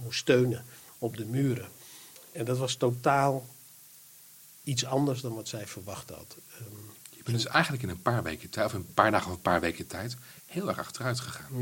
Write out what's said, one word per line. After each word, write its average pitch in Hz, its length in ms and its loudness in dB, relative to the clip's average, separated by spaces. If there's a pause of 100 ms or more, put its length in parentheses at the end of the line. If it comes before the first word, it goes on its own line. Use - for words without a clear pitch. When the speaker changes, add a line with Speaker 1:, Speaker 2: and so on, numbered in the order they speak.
Speaker 1:
moest 120 160 -6
steunen 127 460 4 (340)
op - 180 -4
de 110 80 -6
muren. 117 440 0 (640)
En 131 120 -6
dat 127 140 0
was 127 160 -2
totaal 139 720 2 (1160)
iets 127 200 0
anders 135 360 2
dan 123 140 -4
wat 110 140 -8
zij 104 180 -8
verwacht 95 440 -10
had. - 260 -16 (220)
Ehm, - 40 -14 (540)
Speaker 2:
Je - 60 -20
bent 117 140 0
dus 117 100 0
eigenlijk 147 360 2
in 95 60 -2
een 85 140 -6
paar 117 200 2
weken 80 280 -6
tijd, 104 160 2
of - 60 -2
een 92 220 -6
paar 104 160 6
dagen 92 200 2
of 87 60 -4
een - 60 -12
paar 87 180 6
weken 85 260 -2
tijd, 117 300 -8 (300)
heel 180 220 -4
erg 101 100 -2
achteruit 123 420 -4
gegaan. - 420 -10